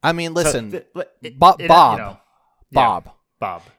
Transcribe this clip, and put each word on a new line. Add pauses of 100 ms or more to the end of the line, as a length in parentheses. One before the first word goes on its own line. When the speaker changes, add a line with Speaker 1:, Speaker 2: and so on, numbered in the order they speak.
Speaker 1:
I
mean,
Speaker 2:
So,
Speaker 1:
listen,
Speaker 2:
th-,
li-, (180)
it,
Speaker 1:
Bo-, (100)
Speaker 2:
it,
you
Speaker 1:
Bob,
Speaker 2:
know, (540)
yeah,
Speaker 1:
Bob. (300)
Speaker 2:
Bob. (180)